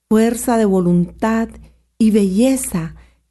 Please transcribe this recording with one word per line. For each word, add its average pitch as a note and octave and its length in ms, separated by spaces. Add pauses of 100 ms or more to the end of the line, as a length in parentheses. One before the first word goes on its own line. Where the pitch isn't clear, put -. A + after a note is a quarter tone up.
(100)
fuerza A#3 480
de A3 80
voluntad F#3+ 840 (480)
y A3 140
belleza G3+ 840 (360)